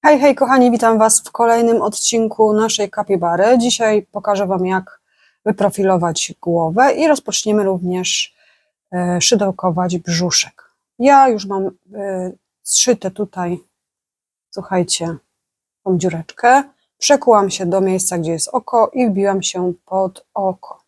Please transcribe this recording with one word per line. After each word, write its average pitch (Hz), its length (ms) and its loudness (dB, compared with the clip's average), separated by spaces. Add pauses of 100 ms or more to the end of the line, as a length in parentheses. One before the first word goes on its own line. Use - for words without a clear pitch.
Hej, 302 140 6
hej, 277 140 4
kochani, 254 360 4
witam 226 280 2
was 220 220 2
w - 120 -20
kolejnym 233 500 2
odcinku 220 680 0
naszej 214 380 -2
kapibary. 196 680 0
Dzisiaj 226 440 0
pokażę 202 440 -4
wam, 185 200 -2
jak 185 340 -4 (440)
wyprofilować 190 960 -2
głowę 170 520 2
i 320 160 0
rozpoczniemy 214 560 0
również, 180 720 -4 (580)
e, 180 280 -2
szydełkować 185 800 0
brzuszek. 170 720 -4 (280)
Ja 269 300 6
już 208 180 -4
mam, 196 240 -4 (240)
e, 190 380 -8 (300)
zszyte - 480 0
tutaj, 180 480 -8 (920)
słuchajcie, 175 680 -4 (680)
tą 185 140 0
dziureczkę. 185 640 0 (360)
Przekułam 226 520 4
się 190 160 -6
do 185 140 0
miejsca, 185 380 -2
gdzie 165 140 -4
jest 160 160 -6
oko 233 440 0
i 247 160 0
wbiłam 196 340 0
się 180 300 -4 (120)
pod 190 500 -4
oko. 190 540 -6